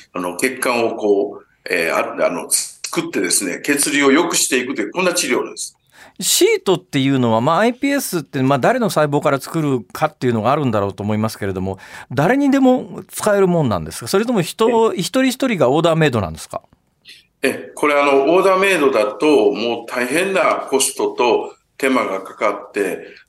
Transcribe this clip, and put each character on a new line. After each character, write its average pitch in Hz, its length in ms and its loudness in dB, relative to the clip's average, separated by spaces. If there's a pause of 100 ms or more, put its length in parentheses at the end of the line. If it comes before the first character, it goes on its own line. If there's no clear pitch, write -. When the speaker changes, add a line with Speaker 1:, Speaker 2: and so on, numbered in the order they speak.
(140)
Speaker 1:
あ 90 80 -6
の、 87 160 -6
血 127 200 -2
管 120 280 -2
を 110 100 -4
こ 101 460 -2
う、 - 40 -20 (220)
え 82 240 -2
ー、 - 20 -2
あ、 - 320 -2
あ - 40 0
の、 - 180 -8
作 - 600 -6
っ - 20 -14
て 110 100 -4
で 90 80 -2
す - 160 -2
ね、 87 160 -6
血 143 300 -2
流 143 160 2
を 139 40 4
良 160 160 4
く 156 100 -4
し - 120 0
て 139 80 0
い 123 100 -2
く 135 80 -6
と 117 60 -6
い 101 60 -4
う、 - 40 -10
こ 185 120 -4
ん - 20 0
な 175 80 0
治 - 140 -4
療 113 180 -2
な 92 60 -12
ん - 20 -16
で - 60 -18
す。 - 180 -14 (420)
Speaker 2:
シ - 280 2
ー 427 160 2
ト 185 140 2
っ - 20 0
て - 200 -6
い 135 120 2
う 135 80 2
の 117 160 2
は、 113 80 2
ま 160 140 2
あ、 - 20 2
ア 214 80 2
イ 247 80 0
ピ 277 140 -4
ー 277 100 0
エ - 20 -4
ス 180 200 -4
っ - 20 -4
て、 135 200 -4
ま 139 140 4
あ、 - 20 2
誰 202 200 2
の 226 100 0
細 151 200 2
胞 143 120 0
か 151 100 0
ら 139 80 2
作 165 220 -6
る 135 220 0 (100)
か - 140 -2
っ - 100 -6
て 135 100 -4
い 123 40 2
う - 20 2
の 110 80 0
が 110 120 2
あ 151 40 2
る 156 80 0
ん 123 60 0
だ 107 100 0
ろ 101 60 0
う 98 80 -4
と - 80 -10
思 107 120 -2
い 107 40 -2
ま 110 100 0
す - 100 -12
け 107 60 -8
れ 98 80 -4
ど 92 80 -6
も、 95 180 -6 (320)
誰 160 280 2
に 285 120 2
で 277 80 4
も 254 440 2 (100)
使 202 240 0
え - 20 4
る 190 100 4
も 170 140 2
ん 135 60 0
な 101 80 0
ん 80 80 -4
で 80 80 -10
す - 80 -12
か？ 120 80 -10
そ 196 100 2
れ 226 60 0
と 254 80 -2
も 214 80 2
人、 226 540 2
Speaker 1:
え - 40 -6
え。 180 40 -2
Speaker 2:
一 262 200 0
人 - 20 2
一 262 220 0
人 226 120 -2
が 123 120 4
オ 151 100 2
ー - 20 2
ダ 170 100 4
ー 160 40 0
メ 156 100 4
イ 151 40 2
ド 113 120 0
な 82 80 -4
ん - 20 -10
で 80 60 -12
す - 100 -16
か？ - 140 -10 (800)
Speaker 1:
え、 - 320 -2
こ - 120 -2
れ、 147 80 2
あ 143 100 4
の、 139 300 4
オ 185 60 6
ー 180 40 4
ダ 190 120 4
ー 185 40 2
メ 196 160 2
イ - 20 2
ド 139 120 4
だ 110 160 2
と、 117 460 4
も 113 360 -4
う - 20 -14
大 123 160 -4
変 180 280 -2
な 135 340 0
コ 131 120 2
ス - 140 -2
ト 107 140 -2
と - 460 0 (240)
手 139 100 0
間 123 160 0
が 95 180 -6
か - 120 -16
か 110 160 -2
っ - 220 -8
て、 95 260 -2 (300)